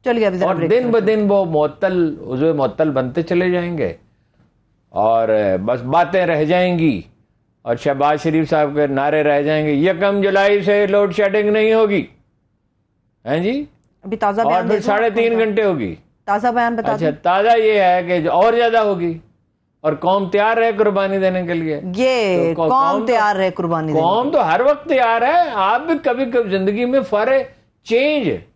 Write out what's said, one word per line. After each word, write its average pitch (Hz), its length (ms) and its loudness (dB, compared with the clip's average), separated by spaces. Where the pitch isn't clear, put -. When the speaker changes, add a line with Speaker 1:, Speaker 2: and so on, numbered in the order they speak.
Speaker 1:
चलिए, 233 200 0
अभी 185 120 0
जरा 180 100 0
Speaker 2:
और 180 80 0
Speaker 1:
ब्रेक 165 140 -2
Speaker 2:
दिन 233 100 4
Speaker 1:
करते 240 120 -2
Speaker 2:
ब 226 40 2
Speaker 1:
हैं। 208 100 2
Speaker 2:
दिन 214 220 2
वो 196 180 2
मुअत्तल, 160 720 -2
उज़्व 147 280 0
मुअत्तल 147 340 0
बनते 131 340 -2
चले 180 280 0
जाएंगे 170 440 -4
और 107 640 2
बस 117 240 -4
बातें 170 440 0
रह 156 200 0
जाएंगी 165 600 0
और 120 120 -2
शहबाज 143 420 0
शरीफ 160 300 0
साहब 151 220 0
के 147 160 0
नारे 147 360 0
रह 147 180 2
जाएंगे, 151 480 0
"यकम 202 320 0
जुलाई 196 400 2
से 202 260 2
लोड 202 240 2
शेडिंग 208 380 0
नहीं 220 240 2
होगी।" 208 360 0
हैं 156 160 -2
जी? 269 240 -4
Speaker 1:
अभी 196 100 -6
ताज़ा 208 280 -2
Speaker 2:
और 175 60 2
Speaker 1:
बयान 180 140 0
Speaker 2:
फिर - 80 -2
Speaker 1:
दे 214 40 2
दूं 208 120 -2
Speaker 2:
साढ़े 214 180 2
Speaker 1:
आपको 220 140 0
Speaker 2:
तीन 233 140 2
Speaker 1:
इनका? 220 120 0
Speaker 2:
घंटे 214 180 -2
होगी। 120 340 -2
Speaker 1:
ताज़ा 208 240 0
बयान 233 240 0
बता 220 180 -2
Speaker 2:
अच्छा, 165 120 -4
Speaker 1:
दूं? 151 120 -2
Speaker 2:
ताज़ा 196 360 2
ये 214 300 2
है 180 200 2
कि 175 180 0
जो 160 80 -2
और 214 260 2
ज़्यादा 233 240 2
होगी 175 420 -2
और 151 120 0
कौम 190 340 -2
तैयार 220 340 2
है 226 100 0
कुर्बानी 196 440 0
देने 185 300 -2
के 175 60 -4
लिए। 160 240 -4
Speaker 1:
ये 185 760 0
Speaker 2:
तो 165 80 -4
कौ-, 156 80 2
Speaker 1:
कौम 262 220 2
Speaker 2:
कौम 208 100 -2
तो 226 60 -4
Speaker 1:
तैयार 208 340 0
है 185 100 0
कुर्बानी 165 360 -4
देने 156 140 0
Speaker 2:
कौम 208 240 0
Speaker 1:
के 302 60 -2
Speaker 2:
तो 277 120 2
Speaker 1:
लिए। 170 40 0
Speaker 2:
हर 185 160 0
वक्त 285 260 0
तैयार 233 340 2
है। 320 260 2
आप 220 320 0
भी 330 140 -2
कभी, 262 300 -2
कभी 233 240 -2
जिंदगी 196 360 -2
में 262 140 0
for 214 260 -2
a 262 160 2
change। 226 500 0